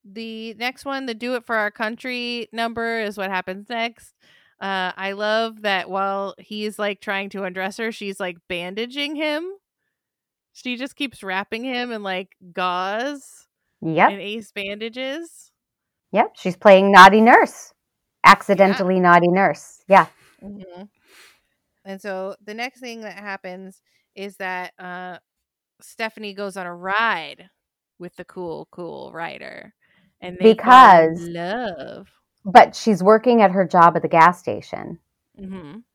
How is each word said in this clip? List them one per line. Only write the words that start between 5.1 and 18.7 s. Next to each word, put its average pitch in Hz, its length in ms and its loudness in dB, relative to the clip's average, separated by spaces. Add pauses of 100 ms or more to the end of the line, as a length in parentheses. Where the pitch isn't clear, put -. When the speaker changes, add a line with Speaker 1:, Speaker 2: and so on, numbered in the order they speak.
Speaker 1:
love 214 500 -4
that 196 260 -2
while 196 500 -4
he's, 214 400 -10
like, 208 220 -6
trying 196 300 -8
to 196 120 -10
undress 190 340 -8
her, 226 140 -6
she's, 202 280 -12
like, 180 180 -8 (100)
bandaging 233 680 -8
him. 302 280 -4 (1080)
She 247 240 -10
just 269 180 -12
keeps 277 280 -10
wrapping 202 400 -8
him 247 280 -6
in, 220 120 -10
like, 190 320 -8 (180)
gauze 196 960 -6 (340)
Speaker 2:
Yep. 170 300 2
Speaker 1:
and 202 100 -10
ace 208 300 -12
bandages. 233 1000 -10 (600)
Speaker 2:
Yep, 202 240 0
she's 180 220 -6
playing 196 340 6
naughty 196 300 10
nurse. 285 520 4 (500)
Accidentally 190 720 4